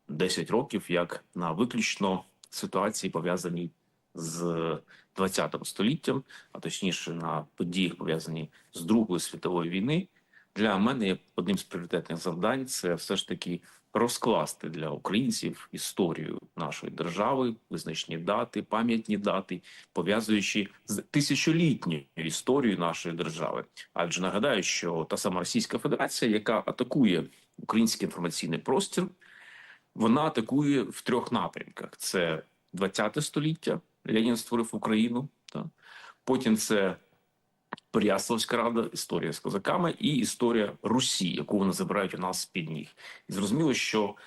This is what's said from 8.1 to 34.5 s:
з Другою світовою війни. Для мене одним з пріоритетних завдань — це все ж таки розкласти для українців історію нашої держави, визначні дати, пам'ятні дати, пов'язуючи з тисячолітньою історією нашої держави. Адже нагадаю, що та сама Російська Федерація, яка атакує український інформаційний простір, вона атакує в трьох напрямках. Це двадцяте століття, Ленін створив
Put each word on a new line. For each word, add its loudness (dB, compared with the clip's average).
з -10
Другою 2
світовою -2
війни. 0
Для 2
мене 2
одним 0
з -6
пріоритетних -4
завдань — -2
це -2
все -4
ж -4
таки -6
розкласти 0
для -6
українців -2
історію -2
нашої -6
держави, 0
визначні -6
дати, -2
пам'ятні 0
дати, -2
пов'язуючи 0
з -4
тисячолітньою 2
історією 2
нашої -2
держави. -4
Адже 0
нагадаю, 2
що -2
та 0
сама -2
Російська -2
Федерація, 0
яка 2
атакує 4
український 2
інформаційний -4
простір, 0
вона 6
атакує 2
в -6
трьох 0
напрямках. -4
Це 0
двадцяте 0
століття, 0
Ленін 4
створив -2